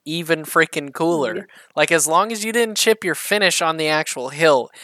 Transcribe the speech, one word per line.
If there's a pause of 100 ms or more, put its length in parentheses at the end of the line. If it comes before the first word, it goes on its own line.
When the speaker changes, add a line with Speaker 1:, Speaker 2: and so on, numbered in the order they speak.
Speaker 1:
even
freaking
cooler.
Speaker 2:
Yeah. (320)
Speaker 1:
Like,
as
long
as
you
didn't
chip
your
finish
on
the
actual
hilt, (140)